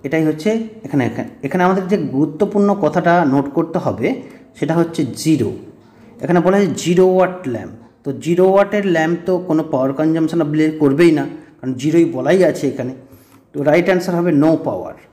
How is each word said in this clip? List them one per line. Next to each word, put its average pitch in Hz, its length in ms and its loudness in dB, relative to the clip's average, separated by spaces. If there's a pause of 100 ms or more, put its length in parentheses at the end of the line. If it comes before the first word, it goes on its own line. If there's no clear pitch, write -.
এটাই 156 220 0
হচ্ছে 156 220 -2 (360)
এখানে, 135 240 -2
এখানে, - 180 -10 (180)
এখানে 180 220 0
আমাদের 190 240 0
যে 208 40 2 (180)
গুরুত্বপূর্ণ 196 540 0 (160)
কথাটা 170 300 2 (180)
নোট 139 140 2 (100)
করতে 165 280 -2
হবে 113 220 -2 (520)
সেটা 156 220 -2
হচ্ছে 165 200 -2 (220)
জিরো। 131 280 0 (720)
এখানে 175 240 2
বলা 190 120 4
হয়েছে 175 160 0 (100)
জিরো 180 200 4 (100)
ওয়াট 185 220 2 (180)
ল্যাম্প, - 200 -12 (300)
তো 143 40 -6 (160)
জিরো 170 280 2
ওয়াটের 196 320 2 (100)
ল্যাম্প 165 320 0
তো 185 60 0 (160)
কোনো 160 140 0 (100)
পাওয়ার 135 260 0
কনজাম্পশন 160 480 0
আপনি 151 160 0 (200)
করবেই 151 360 4
না, 139 60 -2 (340)
কারণ 127 140 -6 (100)
জিরোই 156 240 4 (100)
বলাই 151 240 2 (100)
আছে 143 220 -6
এখানে, 127 200 -6 (600)
তো - 40 -12 (120)
রাইট 175 220 4
অ্যান্সার 180 280 0
হবে 175 120 0 (120)
no 160 100 4 (140)
power। 90 280 -8 (180)